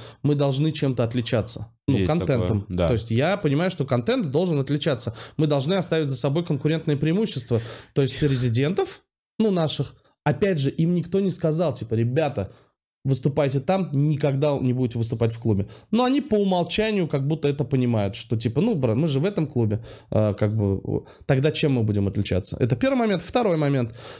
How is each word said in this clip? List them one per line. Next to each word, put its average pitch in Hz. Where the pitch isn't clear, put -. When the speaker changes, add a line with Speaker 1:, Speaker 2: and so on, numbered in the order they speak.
Speaker 1:
мы 143
должны 143
чем-то 131
отличаться. 113
Ну, 131
Speaker 2:
Есть 92
Speaker 1:
контентом. 120
Speaker 2:
такое, 92
да. 87
Speaker 1:
То 120
есть -
я 147
понимаю, 170
что 165
контент 135
должен 165
отличаться. 139
Мы 156
должны 143
оставить 160
за 135
собой 147
конкурентные 156
преимущества. 151
То 143
есть -
резидентов, 135
ну, 214
наших, 156
опять 175
же, 135
им 165
никто 175
не 196
сказал, 160
типа, 113
«Ребята, 120
выступайте 139
там, 185
никогда 143
не 127
будете 123
выступать 113
в -
клубе». 104
Но 226
они 262
по -
умолчанию 196
как 135
будто 156
это 143
понимают, 117
что, -
типа, 113
«Ну, 226
брат, 127
мы 156
же 135
в 147
этом 196
клубе, 110
э, 107
как 107
бы, 98
о, -
тогда 139
чем 147
мы 117
будем 101
отличаться?» 98
Это 123
первый 269
момент. 208
Второй 220
момент. 139